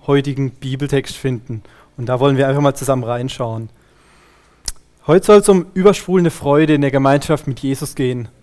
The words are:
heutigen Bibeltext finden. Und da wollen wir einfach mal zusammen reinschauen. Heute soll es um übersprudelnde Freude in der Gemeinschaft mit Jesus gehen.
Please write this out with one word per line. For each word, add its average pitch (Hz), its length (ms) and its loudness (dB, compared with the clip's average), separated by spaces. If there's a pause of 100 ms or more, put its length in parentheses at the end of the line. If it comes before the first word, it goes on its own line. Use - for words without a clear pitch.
heutigen 139 460 -2
Bibeltext 135 640 -4
finden. 117 480 -8 (320)
Und 123 100 -8
da 127 140 -2
wollen 139 160 4
wir 135 100 2
einfach 139 160 0
mal 139 140 2
zusammen 127 260 -2
reinschauen. 117 680 -6 (1400)
Heute 180 180 4
soll 208 120 8
es 202 100 4
um 185 260 4
übersprudelnde 185 560 2
Freude 151 440 2
in 147 80 2
der 139 100 0
Gemeinschaft 139 560 0
mit 131 100 -8
Jesus 135 380 -6
gehen. 127 320 -4 (140)